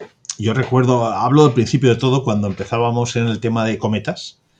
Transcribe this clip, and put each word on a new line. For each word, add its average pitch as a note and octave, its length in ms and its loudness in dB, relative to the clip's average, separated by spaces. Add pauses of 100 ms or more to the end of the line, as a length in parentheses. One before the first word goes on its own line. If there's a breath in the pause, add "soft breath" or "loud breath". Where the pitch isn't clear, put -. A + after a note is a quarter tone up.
(380)
yo A2 160 0
recuerdo, B2 520 2
hablo A#2+ 400 4
del C3+ 80 4
principio B2 360 2
de A#2 80 4
todo, B2+ 260 0
cuando G#2 240 -2
empezábamos A#2 680 -2
en A#2 120 0
el G#2+ 120 -2
tema A2+ 260 -2
de A2 120 -2
cometas, G#2+ 600 -6 (200)